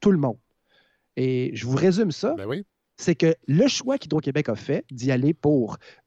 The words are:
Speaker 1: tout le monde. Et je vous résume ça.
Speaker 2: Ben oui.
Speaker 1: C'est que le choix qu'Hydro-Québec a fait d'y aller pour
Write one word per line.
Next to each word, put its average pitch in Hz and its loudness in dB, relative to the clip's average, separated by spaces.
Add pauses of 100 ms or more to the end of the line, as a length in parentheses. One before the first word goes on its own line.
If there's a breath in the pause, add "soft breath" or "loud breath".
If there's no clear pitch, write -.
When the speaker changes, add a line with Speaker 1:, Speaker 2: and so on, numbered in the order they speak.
Speaker 1:
tout 202 4
le 170 4
monde. 127 -2 (760)
Et 127 -2
je 113 -8
vous 131 0
résume 180 2
ça. 254 -4
Speaker 2:
Ben 98 -10
oui. 156 -8 (320)
Speaker 1:
C'est - 0
que 160 2 (120)
le 170 4
choix 269 -2
qu'Hydro-Québec 147 -4
a 113 -2
fait 139 -4
d'y 127 -4
aller 135 2
pour 135 0 (300 loud breath)